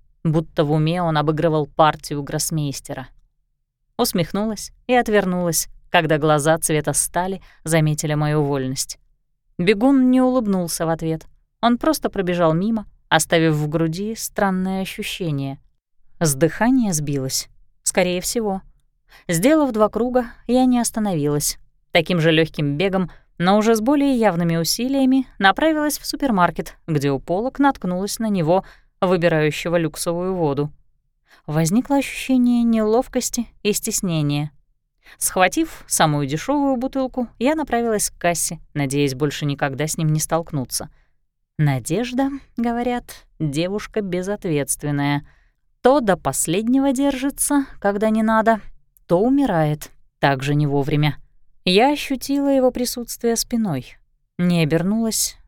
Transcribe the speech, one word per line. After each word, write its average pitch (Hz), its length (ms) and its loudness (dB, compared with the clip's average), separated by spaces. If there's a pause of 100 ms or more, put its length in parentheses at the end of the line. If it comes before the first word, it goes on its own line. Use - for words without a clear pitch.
(240)
будто 160 400 0
в 143 80 0
уме 160 300 2
он 160 140 0
обыгрывал 156 500 0
партию 151 560 2
гроссмейстера. 147 880 -6 (880)
Усмехнулась 208 760 -2 (140)
и 247 80 2
отвернулась, 185 720 2 (220)
когда 160 280 4
глаза 151 400 2
цвета 151 340 -2
стали 180 480 -4 (240)
заметили 156 500 0
мою 151 280 0
вольность. 135 560 -4 (600)
Бегун 254 520 4
не 254 100 4
улыбнулся 202 640 0
в - 20 0
ответ. 160 380 -4 (340)
Он 240 180 2
просто 294 320 0
пробежал 175 420 2
мимо, 208 340 -2 (220)
оставив 160 460 2
в 151 140 0
груди 165 480 -2
странное 190 640 -2
ощущение. 143 760 -6 (600)
С - 160 2
дыхания 214 580 2
сбилось? 143 560 -4 (340)
Скорее 180 380 0
всего. 202 420 -4 (640)
Сделав 254 440 4
два 214 160 4
круга, 240 380 0 (200)
я 254 180 4
не 247 160 4
остановилась. 156 800 -2 (340)
Таким 175 280 2
же 160 120 4
лёгким 156 440 0
бегом, 185 340 -2 (280)
но 185 200 4
уже 226 160 4
с 220 60 0
более 277 340 2
явными 175 420 2
усилиями, 262 720 0 (120)
направилась 302 600 0
в - 80 -16
супермаркет, 185 720 -2 (100)
где 143 240 -2
у 135 80 -2
полок 208 400 -4
наткнулась 208 640 -2
на 220 80 -2
него, 185 360 0 (360)
выбирающего 170 760 0
люксовую 170 580 -4
воду. 147 360 -2 (760)
Возникло 165 500 0
ощущение 247 640 0
неловкости 226 880 0 (160)
и 208 80 2
стеснения. 151 800 -2 (640)
Схватив 190 720 0
самую 147 400 2
дешёвую 269 480 0
бутылку, 262 500 -4 (140)
я 285 160 0
направилась 233 540 -2
к - 80 -18
кассе, 170 420 -2 (140)
надеясь 143 420 0
больше 143 280 -2
никогда 143 440 -4
с - 100 -6
ним 156 140 0
не 156 80 0
столкнуться. - 680 -6 (680)
«Надежда», — 208 720 -2 (260)
говорят, — 240 720 -4 (140)
«девушка 175 640 -4
безответственная. 147 1200 -2 (540)
То 262 180 6
до 202 180 2
последнего 220 760 0
держится, 277 760 0 (140)
когда 202 300 0
не 220 120 2
надо, 220 380 2 (480)
то 175 120 4
умирает, 202 680 2 (300)
так 139 240 2
же 147 100 0
не 147 140 2
вовремя». 147 480 0 (480)
Я 214 280 4
ощутила 277 560 -2
его 254 240 4
присутствие 240 640 -4
спиной. 208 600 -4 (400)
Не 175 280 2
обернулась, 202 720 -2 (120)